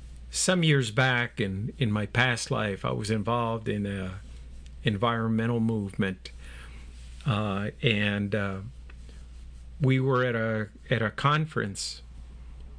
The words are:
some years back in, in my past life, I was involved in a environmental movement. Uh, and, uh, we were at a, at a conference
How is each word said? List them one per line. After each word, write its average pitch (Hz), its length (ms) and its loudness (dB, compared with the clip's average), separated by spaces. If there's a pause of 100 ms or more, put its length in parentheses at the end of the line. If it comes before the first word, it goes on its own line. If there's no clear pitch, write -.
(320)
some 185 320 2
years 139 280 6
back 123 500 2
in, 101 360 -2
in 113 140 4
my 104 140 2
past 120 440 2
life, 110 360 0
I 123 60 0
was 113 200 -2
involved 113 560 0
in 104 180 0
a 95 340 -4 (640)
environmental 113 760 2
movement. 104 720 0 (920)
Uh, 104 460 0 (120)
and, 104 500 2
uh, 98 240 -2 (1200)
we 131 180 6
were 131 240 4
at 123 120 2
a, 110 340 0 (200)
at 113 120 2
a 107 100 2
conference 147 880 0 (760)